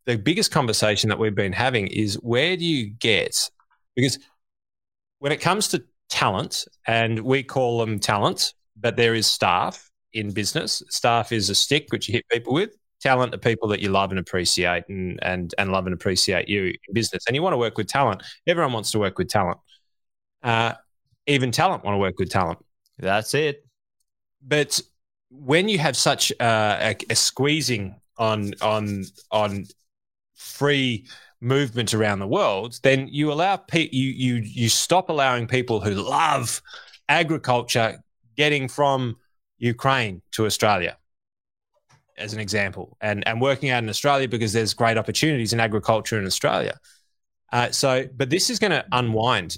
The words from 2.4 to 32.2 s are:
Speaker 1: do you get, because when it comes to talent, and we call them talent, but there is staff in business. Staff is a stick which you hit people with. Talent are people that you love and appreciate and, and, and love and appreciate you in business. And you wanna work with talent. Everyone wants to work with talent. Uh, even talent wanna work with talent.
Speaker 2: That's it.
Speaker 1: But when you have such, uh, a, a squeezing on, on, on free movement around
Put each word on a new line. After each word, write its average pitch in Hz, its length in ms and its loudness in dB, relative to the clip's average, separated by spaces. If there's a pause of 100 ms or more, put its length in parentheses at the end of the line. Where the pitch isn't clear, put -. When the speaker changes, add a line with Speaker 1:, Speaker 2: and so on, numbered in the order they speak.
Speaker 1:
do 170 80 -4
you 143 220 0
get, 104 640 0 (440)
because 127 240 0 (1000)
when 143 140 -2
it 143 80 -4
comes 196 280 0
to 170 140 -2 (260)
talent, 120 580 -2 (200)
and 113 340 2
we 131 220 0
call 123 360 -2
them 110 200 0
talent, 117 540 0 (240)
but 110 200 -2
there 117 180 4
is 110 120 0
staff - 640 0 (220)
in 107 180 -6
business. 107 600 -4
Staff 117 420 0
is 104 160 0
a 101 60 -2
stick - 360 2
which 107 180 -4
you 104 40 -6
hit 113 180 -2
people 120 220 -2
with. 180 180 0 (300)
Talent 127 340 2
are 95 40 -8
people 113 300 0
that 104 120 0
you 101 80 0
love 98 220 2
and 92 80 -4
appreciate 87 720 -2
and, 95 340 -8
and, 90 360 -4
and 98 140 0
love 92 140 0
and 92 80 -4
appreciate 90 540 -2
you 101 180 -2
in - 280 -8
business. 107 320 -2
And 117 80 0
you 147 80 -2
wanna 180 140 0
work 117 220 -2
with 104 100 -2
talent. 120 340 0 (240)
Everyone 165 280 0
wants 107 180 -4
to 113 60 0
work 98 200 0
with - 100 -2
talent. 92 300 0 (840)
Uh, 117 320 2 (520)
even 131 240 2
talent 160 320 2
wanna 101 160 0
work 95 200 0
with 92 120 -2
talent. 87 280 0 (400)
Speaker 2:
That's 98 340 -2
it. 147 320 -2 (800)
Speaker 1:
But 143 400 0 (480)
when 147 400 0
you 196 80 2
have 147 180 0
such, - 420 2
uh, 110 420 2
a, 107 160 0 (120)
a 110 60 0
squeezing 127 800 0 (220)
on, 107 420 -2
on, 104 440 0 (260)
on 101 340 0 (720)
free 135 720 -2 (340)
movement 120 540 0
around 104 260 2